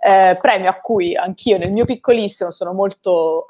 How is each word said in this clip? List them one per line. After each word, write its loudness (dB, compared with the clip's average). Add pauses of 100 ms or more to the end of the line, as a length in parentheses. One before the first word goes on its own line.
eh, 4
premio 0
a 0
cui -2
anch'io -2
nel -4
mio 0
piccolissimo -2
sono -8
molto -2